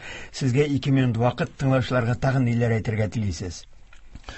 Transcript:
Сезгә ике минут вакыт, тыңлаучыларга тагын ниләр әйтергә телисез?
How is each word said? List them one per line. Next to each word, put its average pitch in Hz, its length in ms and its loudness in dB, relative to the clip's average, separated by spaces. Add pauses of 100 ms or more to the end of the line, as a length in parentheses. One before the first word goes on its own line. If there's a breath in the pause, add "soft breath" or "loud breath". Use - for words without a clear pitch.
(320 loud breath)
Сезгә 139 340 2
ике 139 240 0
минут 127 280 4
вакыт, 120 420 0
тыңлаучыларга 127 560 2
тагын 131 320 2
ниләр 117 320 2
әйтергә 107 320 -2
телисез? 98 540 -4 (720 loud breath)